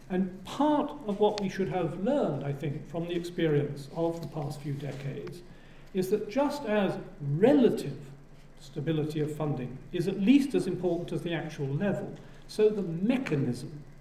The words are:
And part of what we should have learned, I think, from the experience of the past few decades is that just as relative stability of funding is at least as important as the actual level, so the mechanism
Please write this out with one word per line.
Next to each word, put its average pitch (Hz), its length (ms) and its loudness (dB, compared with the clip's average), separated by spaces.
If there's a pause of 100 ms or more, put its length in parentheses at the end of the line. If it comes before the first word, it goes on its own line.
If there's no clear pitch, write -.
And 185 340 -2
part 294 480 2 (160)
of 202 140 0
what 208 180 4
we 190 80 0
should 190 220 -2
have 180 340 -2
learned, 202 400 0
I 143 80 -2
think, 143 380 -6
from 170 180 -4
the 175 80 -2
experience 160 800 0
of 165 260 0
the 147 60 -8
past 143 320 -6
few 147 140 -4
decades 139 640 -8 (540)
is 185 160 0
that 214 200 0
just 277 360 0
as 202 320 2 (400)
relative 233 600 6 (680)
stability 156 560 -2
of - 160 -2
funding 127 420 -4 (140)
is 175 160 0
at 196 140 0
least 247 340 8
as 185 120 2
important 170 440 0
as 156 100 -4
the 170 120 -4
actual 151 340 -4
level, 175 440 0 (360)
so 214 220 6
the 208 120 -2
mechanism 165 1000 0 (180)